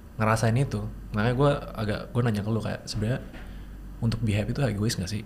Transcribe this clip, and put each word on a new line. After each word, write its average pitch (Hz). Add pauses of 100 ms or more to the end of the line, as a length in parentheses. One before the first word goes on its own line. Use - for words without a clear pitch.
(160)
ngerasain 110
itu. 117 (300)
Makanya 110
gua 143 (220)
agak, 107
gua 120
nanya 107
ke 107
lu 113
kayak, 101
"Sebenarnya 110 (760)
untuk 113
be 107
happy 107
itu -
egois 110
nggak 90
sih?" 104